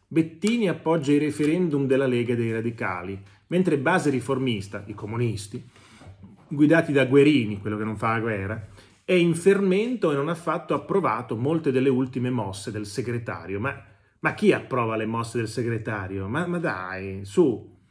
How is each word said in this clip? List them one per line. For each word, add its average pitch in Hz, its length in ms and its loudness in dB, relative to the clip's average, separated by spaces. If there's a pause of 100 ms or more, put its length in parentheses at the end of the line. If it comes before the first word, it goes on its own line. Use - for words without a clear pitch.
Bettini 196 600 0
appoggia 147 440 0
i 147 60 6
referendum 151 680 0
della 131 200 2
Lega 120 280 0
e - 20 0
dei 113 160 -2
Radicali", 98 680 -6 (280)
mentre 170 300 2
base 151 320 2
riformista, 120 760 -2
i 107 80 -12
comunisti, 113 760 -6 (800)
guidati 156 440 4
da 135 140 4
Guerini, 127 540 6
quello 104 160 -4
che 107 80 -4
non 107 120 -4
fa 113 160 -2
la 113 80 0
guerra, 107 480 -4 (360)
è - 80 0
in 175 220 4
fermento 196 800 2
e - 20 2
non 139 140 0
ha 170 40 -4
affatto - 420 -4
approvato 120 600 -2
molte 151 360 0
delle 131 160 2
ultime 127 420 0
mosse 107 400 -4
del 104 160 -8
segretario. 104 720 -6
Ma, 113 260 -6 (360)
ma 160 140 -2
chi 202 180 4
approva 113 440 -2
le 110 100 -2
mosse 117 320 -4
del 113 100 -2
segretario? 104 800 -4
Ma, 156 180 -4
ma 175 120 -4
dai, 95 640 -6
su, 120 520 0 (140)